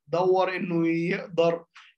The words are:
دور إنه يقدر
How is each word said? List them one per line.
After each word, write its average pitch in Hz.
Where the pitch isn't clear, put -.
دور 185
إنه 170
يقدر 170